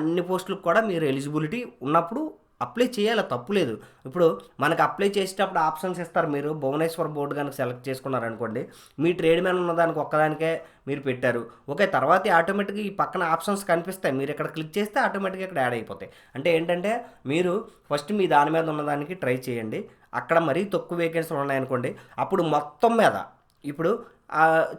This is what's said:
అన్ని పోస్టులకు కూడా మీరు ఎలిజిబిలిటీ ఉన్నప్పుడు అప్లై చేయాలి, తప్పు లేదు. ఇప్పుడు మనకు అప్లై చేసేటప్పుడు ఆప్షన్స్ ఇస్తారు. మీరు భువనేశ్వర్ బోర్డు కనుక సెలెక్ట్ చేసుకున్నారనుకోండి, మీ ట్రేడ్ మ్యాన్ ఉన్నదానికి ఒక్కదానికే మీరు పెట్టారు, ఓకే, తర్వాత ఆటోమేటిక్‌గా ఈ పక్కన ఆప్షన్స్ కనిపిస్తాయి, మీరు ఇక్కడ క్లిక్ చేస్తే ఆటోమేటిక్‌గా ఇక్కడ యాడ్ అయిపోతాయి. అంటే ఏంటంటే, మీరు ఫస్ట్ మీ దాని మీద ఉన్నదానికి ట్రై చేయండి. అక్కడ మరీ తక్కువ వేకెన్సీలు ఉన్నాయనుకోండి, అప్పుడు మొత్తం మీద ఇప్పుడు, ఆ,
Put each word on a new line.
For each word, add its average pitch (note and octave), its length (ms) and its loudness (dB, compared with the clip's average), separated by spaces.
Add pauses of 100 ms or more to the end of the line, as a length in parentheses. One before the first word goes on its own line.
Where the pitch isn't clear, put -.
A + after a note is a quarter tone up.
అన్ని E3+ 320 0
పోస్టులకు F#3+ 380 -4
కూడా A3 200 2
మీరు D#3+ 220 0
ఎలిజిబిలిటీ D3+ 500 -2 (240)
ఉన్నప్పుడు E3+ 360 0 (420)
అప్లై A#3+ 300 0
చేయాలి, G#3+ 280 0 (100)
తప్పు B2 240 -6
లేదు. C3 180 0 (320)
ఇప్పుడు E3 200 2 (360)
మనకు D#3 240 2
అప్లై G3 300 0
చేసేటప్పుడు F#3+ 500 0
ఆప్షన్స్ F3 380 -4
ఇస్తారు. E3 300 0
మీరు C#3+ 160 -2 (120)
భువనేశ్వర్ D#3 540 0
బోర్డు C#3+ 240 -4
కనుక C#3 180 -4
సెలెక్ట్ B2 300 -4
చేసుకున్నారనుకోండి, A#2 760 -4 (400)
మీ E3+ 80 4 (100)
ట్రేడ్ E3 240 6
మ్యాన్ F3+ 200 2
ఉన్నదానికి E3 400 2
ఒక్కదానికే D#3 460 2 (380)
మీరు C#3 200 -4
పెట్టారు, B2 340 0 (300)
ఓకే, F#3+ 140 2 (100)
తర్వాత F3+ 420 4
ఆటోమేటిక్‌గా G3+ 500 0
ఈ F3+ 40 -8 (100)
పక్కన F3+ 200 -2 (140)
ఆప్షన్స్ G3 340 -4
కనిపిస్తాయి, E3+ 500 0
మీరు C#3 140 -4
ఇక్కడ D3+ 220 -4
క్లిక్ D#3 220 -8
చేస్తే G#3 280 0
ఆటోమేటిక్‌గా F#3+ 420 -4
ఇక్కడ D#3+ 180 -2
యాడ్ A#2+ 120 0
అయిపోతాయి. - 340 -10 (220)
అంటే D3 240 0
ఏంటంటే, F3 340 0 (420)
మీరు F3 200 2 (380)
ఫస్ట్ D3 280 -4
మీ F3+ 60 4 (100)
దాని D3+ 200 6
మీద D#3+ 180 2
ఉన్నదానికి D3 480 -4
ట్రై B2+ 160 0 (100)
చేయండి. A#2 340 -4 (380)
అక్కడ E3 180 2 (120)
మరీ D#3 100 2 (160)
తక్కువ E3+ 280 -4
వేకెన్సీలు D#3+ 420 -2
ఉన్నాయనుకోండి, C3 440 -2 (320)
అప్పుడు F#3 200 2 (140)
మొత్తం A3+ 440 2
మీద C3+ 160 6 (540)
ఇప్పుడు, E3 200 0 (500)
ఆ, - 20 10 (360)